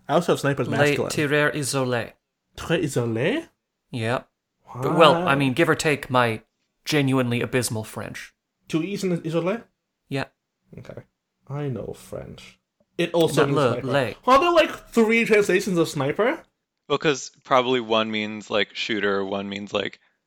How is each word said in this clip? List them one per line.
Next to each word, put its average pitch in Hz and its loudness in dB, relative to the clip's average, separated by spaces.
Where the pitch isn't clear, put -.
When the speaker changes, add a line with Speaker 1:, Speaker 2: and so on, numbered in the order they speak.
Speaker 1:
I 143 0
also 170 2
have 139 0
sniper 139 0
as 117 -2
Speaker 2:
Les 127 -2
Speaker 1:
masculine. 143 2
Speaker 2:
tireurs 147 0
isolés. 123 -2
Speaker 1:
Très - -2
isolé? 135 -2
Speaker 2:
Yep. 117 -4
But, - -2
well, 160 8
I 170 0
Speaker 1:
What? 139 2
Speaker 2:
mean, 135 2
give 160 2
or 160 4
take 143 -2
my 120 0
genuinely 131 2
abysmal 110 -2
French. - -14
Speaker 1:
Two 160 -2
E's 196 -6
in 180 0
isolé? 170 -4
Speaker 2:
Yeah. 135 -4
Speaker 1:
Okay. - -16
I 143 -6
know 113 -6
French. - -16
It 170 -2
also 156 2
Speaker 2:
Not 143 2
Speaker 1:
means 139 0
Speaker 2:
le, 131 2
Speaker 1:
sniper. 127 -6
Speaker 2:
les. 123 0
Speaker 1:
Are 330 6
there, 349 2
like, 330 2
three 226 4
translations 202 2
of 156 2
sniper? 156 -2
Speaker 3:
Well, 143 0
'cause 143 -2
probably 127 2
one 110 0
means, 107 -6
like, 104 0
shooter, 101 -2
one 98 -6
means, 101 -10
like, 101 -6